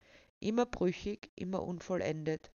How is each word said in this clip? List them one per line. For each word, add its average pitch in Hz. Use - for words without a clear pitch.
immer 233
brüchig, 202
immer 185
unvollendet 156